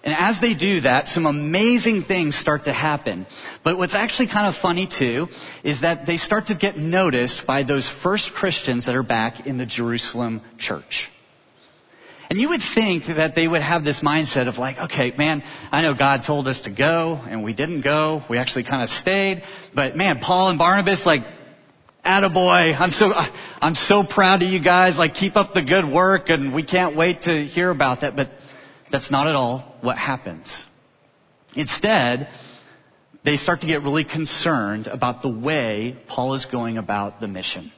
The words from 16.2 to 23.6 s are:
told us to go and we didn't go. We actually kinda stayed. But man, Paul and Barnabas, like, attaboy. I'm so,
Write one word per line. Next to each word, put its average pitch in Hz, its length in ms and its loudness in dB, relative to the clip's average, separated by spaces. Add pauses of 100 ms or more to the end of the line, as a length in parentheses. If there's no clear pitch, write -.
told 143 240 0
us 131 140 -2
to 107 100 -10
go 160 480 0 (100)
and 110 140 -6
we 110 100 -4
didn't 151 280 -4
go. 151 460 0
We 117 100 -2
actually 123 260 -2
kinda 123 240 -2
stayed. 190 560 0 (300)
But 135 220 -2
man, 170 240 0
Paul 185 300 4
and 170 80 2
Barnabas, 185 480 4
like, 147 180 4 (800)
attaboy. 180 720 4
I'm 175 140 2
so, 196 220 4 (480)